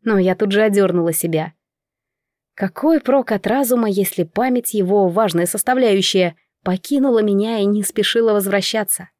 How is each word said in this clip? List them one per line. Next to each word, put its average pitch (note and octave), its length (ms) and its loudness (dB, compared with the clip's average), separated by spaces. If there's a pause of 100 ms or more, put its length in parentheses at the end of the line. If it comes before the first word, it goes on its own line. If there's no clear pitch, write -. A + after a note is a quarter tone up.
Но A3 160 0
я F#3 160 2
тут G3+ 160 -2
же G3+ 120 2
одёрнула F3+ 500 2
себя. D#3+ 420 -4 (1000)
Какой C#4+ 460 0
прок C4 320 0
от G3+ 140 -4
разума, A#3+ 420 0
если F#3+ 360 -2
память, A#3+ 500 -2
его G3 340 2
важная F3 380 0
составляющая, G3+ 920 0 (260)
покинула A#3+ 600 0
меня G#3+ 380 0
и G3+ 40 0
не G#3 180 0
спешила G#3+ 520 0
возвращаться? G3+ 760 -2 (120)